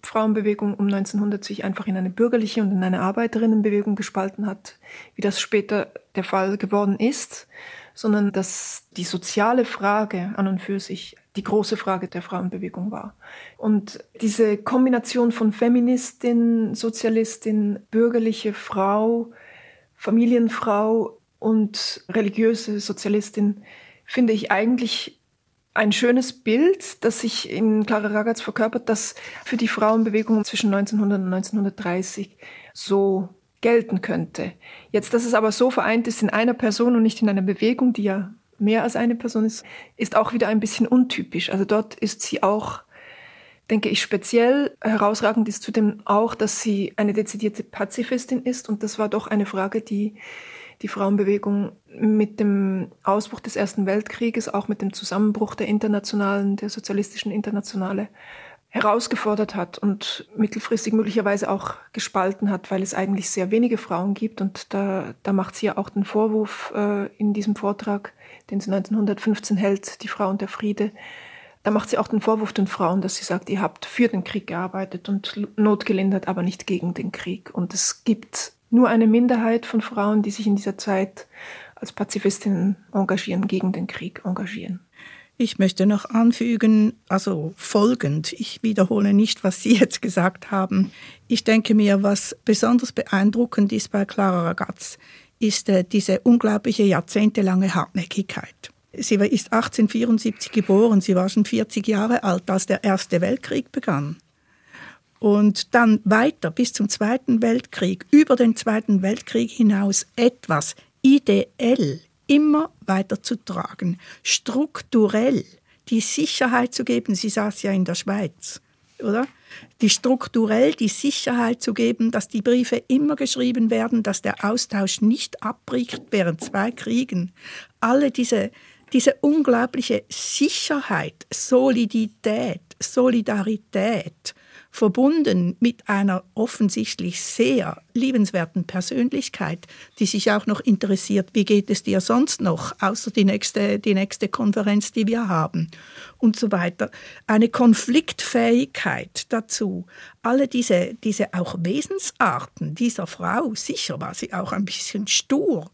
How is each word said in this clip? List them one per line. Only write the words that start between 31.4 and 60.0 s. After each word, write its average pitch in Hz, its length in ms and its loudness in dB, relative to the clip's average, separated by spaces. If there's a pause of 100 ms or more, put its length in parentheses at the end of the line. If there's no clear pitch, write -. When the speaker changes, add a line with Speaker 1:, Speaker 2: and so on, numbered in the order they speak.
Speaker 1:
so 196 560 0 (320)
gelten 226 400 2
könnte. 170 520 -4 (380)
Jetzt, 214 220 0
dass 240 120 0
es 233 100 2
aber 220 160 2
so 247 180 4
vereint 233 380 0
ist 220 160 -2
in 202 80 2
einer 240 240 2
Person 240 400 2
und 226 80 4
nicht 220 180 0
in 214 80 4
einer 196 140 0
Bewegung, 233 500 2
die 208 100 -2
ja 196 300 -2 (240)
mehr 220 260 2
als 233 140 -2
eine 233 180 2
Person 226 300 -2
ist, 220 180 -4 (320)
ist - 220 -2
auch 220 160 2
wieder 220 160 2
ein 214 100 2
bisschen 220 260 0
untypisch. 247 640 0
Also 190 140 0
dort 214 320 0
ist - 280 -4
sie - 200 -4
auch, 208 380 -2 (880)
denke 214 180 2
ich, - 140 0
speziell. 240 800 2
Herausragend 220 680 2
ist - 160 -6
zudem 214 400 0
auch, 214 320 0
dass - 260 -2
sie 202 360 -2
eine 208 160 0
dezidierte 208 500 -4
Pazifistin 247 800 -4
ist. 254 260 -4
Und 214 160 -4
das 214 160 -6
war 214 80 0
doch 214 200 -4
eine 208 180 0
Frage, 196 340 -4
die 208 360 -4 (640)
die 208 80 -8
Frauenbewegung 202 840 0 (200)
mit 214 460 2
dem 196 520 0 (120)
Ausbruch 214 380 -2
des - 160 -8
Ersten 202 280 -2
Weltkrieges, 214 640 -2
auch 202 220 -4
mit 208 120 -4
dem 196 120 -2
Zusammenbruch 208 640 -2
der - 120 -4
internationalen, 202 880 0
der 208 140 -6
sozialistischen 202 640 -6
Internationale, 202 720 -4 (640)
herausgefordert 214 840 -4
hat 175 220 -10
und - 600 -8